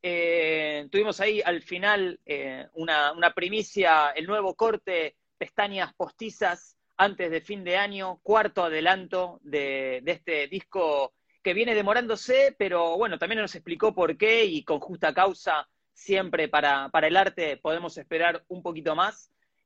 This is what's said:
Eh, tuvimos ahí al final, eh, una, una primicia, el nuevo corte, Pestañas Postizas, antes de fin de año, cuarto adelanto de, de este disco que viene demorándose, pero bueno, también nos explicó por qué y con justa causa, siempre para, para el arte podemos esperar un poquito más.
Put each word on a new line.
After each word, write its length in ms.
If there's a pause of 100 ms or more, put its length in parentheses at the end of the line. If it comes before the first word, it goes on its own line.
Eh, 920
tuvimos 280
ahí 220
al 200
final, 640
eh, 480
una, 400
una 200
primicia, 760
el 160
nuevo 280
corte, 600 (220)
Pestañas 580
Postizas, 800 (200)
antes 340
de 100
fin 220
de 140
año, 440
cuarto 420
adelanto 800
de, 640
de 80
este 360
disco 680 (300)
que 100
viene 220
demorándose, 840
pero 400
bueno, 200
también 240
nos 140
explicó 380
por 240
qué 280
y 180
con 160
justa 340
causa, 540 (260)
siempre 560
para, 400
para 180
el 100
arte 400
podemos 400
esperar 500
un 140
poquito 340
más. 360 (340)